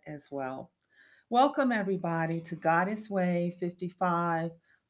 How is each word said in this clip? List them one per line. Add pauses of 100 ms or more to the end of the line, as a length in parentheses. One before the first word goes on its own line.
as
well. (580)
Welcome,
everybody,
to
Goddess
Way
fifty-five (380)